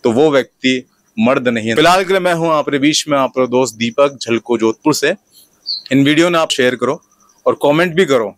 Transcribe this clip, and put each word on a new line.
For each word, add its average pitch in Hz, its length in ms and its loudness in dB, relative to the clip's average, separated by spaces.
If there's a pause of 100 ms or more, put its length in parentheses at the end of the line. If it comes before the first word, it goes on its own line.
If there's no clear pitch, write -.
तो 120 80 2
वो 147 180 4
व्यक्ति 127 560 -2 (320)
मर्द 123 300 0
नहीं 113 200 -4
है। 113 60 -2
फिलहाल 175 300 2
के 180 80 -4
लिए 190 80 2
मैं 180 140 0
हूँ 165 180 -2
आपके 143 260 -2
बीच 147 300 -2
में, 143 100 0
आपका 131 280 -2
दोस्त 123 280 -2
दीपक, 117 480 -2
झलको 117 360 -2
जोधपुर 110 360 0
से। 147 200 -2 (800)
इन 139 120 2
वीडियो 151 240 2
ने 170 100 0
आप 160 120 -2
share 123 240 0
करो 123 280 -6 (440)
और 123 80 0
comment 170 400 0
भी 185 100 2
करो 127 340 0